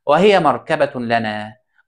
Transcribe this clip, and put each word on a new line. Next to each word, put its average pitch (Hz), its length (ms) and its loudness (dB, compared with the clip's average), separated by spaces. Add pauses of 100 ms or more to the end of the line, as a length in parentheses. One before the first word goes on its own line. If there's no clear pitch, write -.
وهي 185 340 4
مركبة 143 600 -2
لنا، 110 560 -6 (320)